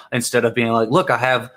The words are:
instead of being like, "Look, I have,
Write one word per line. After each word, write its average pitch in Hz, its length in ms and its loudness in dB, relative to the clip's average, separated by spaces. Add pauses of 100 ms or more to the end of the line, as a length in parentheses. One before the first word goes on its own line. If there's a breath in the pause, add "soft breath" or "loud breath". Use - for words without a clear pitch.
(120 loud breath)
instead 120 320 0
of 113 100 0
being 117 180 0
like, 113 180 0
"Look, 180 200 2
I 123 60 2
have, 123 400 0